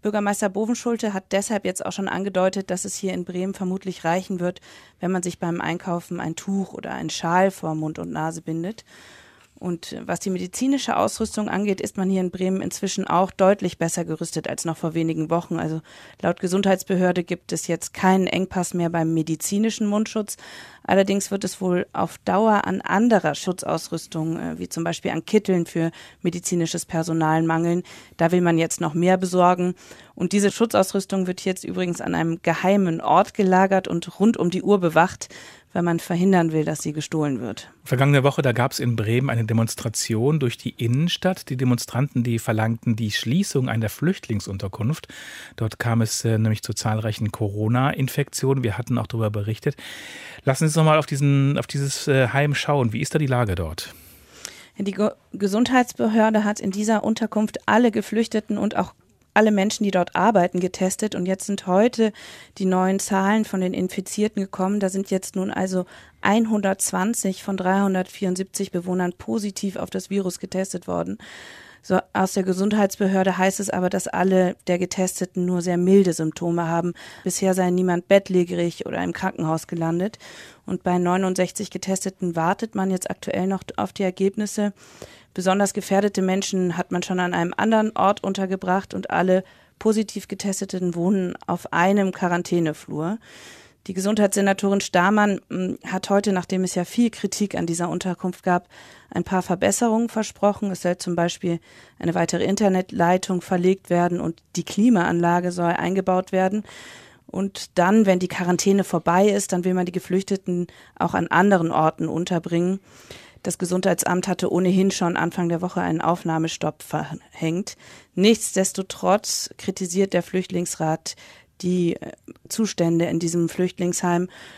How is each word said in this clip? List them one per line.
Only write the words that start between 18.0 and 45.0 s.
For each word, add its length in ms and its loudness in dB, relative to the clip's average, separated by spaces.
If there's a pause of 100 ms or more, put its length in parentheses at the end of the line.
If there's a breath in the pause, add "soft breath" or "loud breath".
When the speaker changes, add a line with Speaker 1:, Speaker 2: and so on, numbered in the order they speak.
Speaker 1:
Engpass 480 -2
mehr 160 0
beim 240 0
medizinischen 720 -2
Mundschutz. 520 -2 (440 loud breath)
Allerdings 480 2
wird 140 -4
es 180 -6
wohl 320 0
auf 320 -4
Dauer 400 4
an 160 -4
anderer 540 2
Schutzausrüstung, 1040 -4
äh, 180 -8
wie 100 -8
zum 160 -6
Beispiel 280 -4
an 140 -4
Kitteln 420 2
für 240 -2 (320 loud breath)
medizinisches 640 -2
Personal 560 2
mangeln. 400 0 (340 loud breath)
Da 140 2
will 100 4
man 160 4
jetzt 240 0
noch 140 -2
mehr 220 4
besorgen. 580 2 (400 loud breath)
Und 160 -2
diese 180 4
Schutzausrüstung 760 0
wird 140 -6
jetzt 220 -4
übrigens 380 -4
an 140 -2
einem 260 0
geheimen 580 2
Ort 360 2
gelagert 520 4
und 320 -6
rund 180 6
um 120 2
die 140 -2
Uhr 160 4
bewacht, 500 2 (440 loud breath)
weil 100 0
man 160 2
verhindern 520 4
will, 140 0
dass 160 -4
sie 120 -4
gestohlen 460 -2
wird. 320 -10 (140)
Speaker 2:
Vergangene 380 6
Woche, 180 4
da 100 4
gab's 280 0
in 180 0
Bremen 320 2
eine 160 0
Demonstration 960 0
durch 180 -2
die 140 -8
Innenstadt. 760 -2
Die 80 -4
Demonstranten, 640 0
die 160 0
verlangten 580 0
die 140 -2
Schließung 580 -2
einer 180 -2
Flüchtlingsunterkunft. 1200 -4 (480 loud breath)